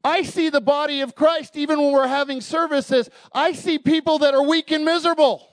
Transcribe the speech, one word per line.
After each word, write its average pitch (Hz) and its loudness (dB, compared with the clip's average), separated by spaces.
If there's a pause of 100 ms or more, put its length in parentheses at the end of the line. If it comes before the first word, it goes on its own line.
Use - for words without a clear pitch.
I 330 0
see 320 -2
the 285 2
body 285 -2
of 262 -6
Christ, 311 0
even 294 -2
when 285 2
we're 269 2
having 277 -4
services, 285 -2 (240)
I 320 0
see 311 -4
people 311 0
that 285 2
are 269 4
weak 311 0
and 302 -2
miserable. 311 0